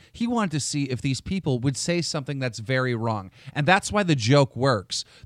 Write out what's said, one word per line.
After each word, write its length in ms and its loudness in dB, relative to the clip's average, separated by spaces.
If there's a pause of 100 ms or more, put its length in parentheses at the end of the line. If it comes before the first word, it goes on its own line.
(120)
he 160 -4
wanted 240 0
to 80 -2
see 240 -2
if 180 -6
these 180 -2
people 380 -2
would 180 0
say 240 -2
something 380 -6
that's 220 -4
very 340 0
wrong. 380 -4 (200)
And 140 0
that's 240 4
why 140 2
the 100 4
joke 400 4
works. 500 0 (220)